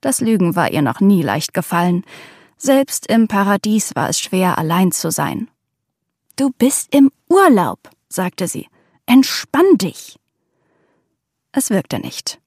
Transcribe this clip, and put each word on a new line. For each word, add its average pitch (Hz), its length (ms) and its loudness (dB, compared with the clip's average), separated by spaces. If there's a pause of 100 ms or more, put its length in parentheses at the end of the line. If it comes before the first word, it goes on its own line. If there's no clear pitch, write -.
Das - 200 -4
Lügen 214 360 0
war 165 160 0
ihr 147 100 0
noch 123 180 -2
nie 196 220 4
leicht 135 320 -4
gefallen. 175 500 -2 (520)
Selbst 269 500 -2
im 226 220 2
Paradies 202 680 -2
war - 140 -2
es 170 100 -4
schwer, 185 400 -2
allein 165 340 0
zu - 180 -6
sein. 160 380 -6 (880)
„Du 269 140 -2
bist - 420 -2
im 277 180 6 (180)
Urlaub“, 277 640 2 (180)
sagte 180 400 -6
sie. - 200 -12 (380)
„Entspann 269 720 2
dich.“ - 400 -10 (1300)
Es - 180 -2
wirkte 190 300 -2
nicht. - 460 -12